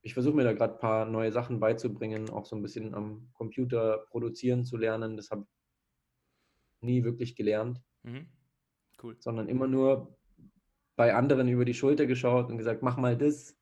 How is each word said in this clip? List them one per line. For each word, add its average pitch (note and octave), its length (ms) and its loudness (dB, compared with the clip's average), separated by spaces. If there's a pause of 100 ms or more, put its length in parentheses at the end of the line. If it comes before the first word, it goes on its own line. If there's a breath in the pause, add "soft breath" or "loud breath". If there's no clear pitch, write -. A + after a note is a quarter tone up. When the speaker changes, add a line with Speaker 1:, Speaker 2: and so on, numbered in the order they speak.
Speaker 1:
ich B2 120 -14
versuch B2+ 200 2
mir D3 100 4
da A#2 100 4
grad A2+ 200 0
ein - 60 -16
paar A2 260 2
neue A2 260 0
Sachen A#2+ 280 -2
beizubringen, A2 680 -2
auch G#2 160 -8
so - 100 -12
ein G#2+ 60 -6
bisschen G#2+ 320 -8
am G#2+ 400 -10
Computer A2+ 760 -2
produzieren A#2+ 560 -2
zu B2 120 -8
lernen. A2 400 -2
Das G#2 140 -12
hab G#2 160 -8 (1300)
nie B2 220 2
wirklich A#2+ 320 -4
gelernt. A2 460 -2 (220)
Speaker 2:
Mhm. C3 240 -14 (720)
Cool. A#2 220 -16
Speaker 1:
Sondern A2+ 280 -6
immer C3 200 -2
nur C3 520 2 (760)
bei A#2 200 6
anderen B2+ 340 4
über B2 160 4
die A#2+ 100 0
Schulter C#3+ 320 4
geschaut B2 440 2
und A2+ 80 -6
gesagt, A2+ 240 -2
„Mach B2 140 0
mal B2 200 2
das, D3 440 -2